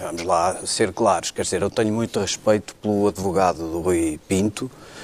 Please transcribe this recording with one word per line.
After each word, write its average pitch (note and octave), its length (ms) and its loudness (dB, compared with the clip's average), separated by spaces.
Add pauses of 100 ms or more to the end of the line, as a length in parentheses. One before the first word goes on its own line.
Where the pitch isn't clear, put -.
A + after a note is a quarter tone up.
vamos E2+ 200 -8
lá F2 340 2 (100)
ser G#2 260 0
claros, F2 380 2
quer - 120 -6
dizer, F2+ 200 -2
eu G2 80 0
tenho A2 220 0
muito A2+ 260 -2
respeito G#2+ 580 0
pelo G#2 320 0
advogado G2 500 2 (120)
do E3+ 100 -4
Rui E3 460 0
Pinto, G#2 440 0 (340)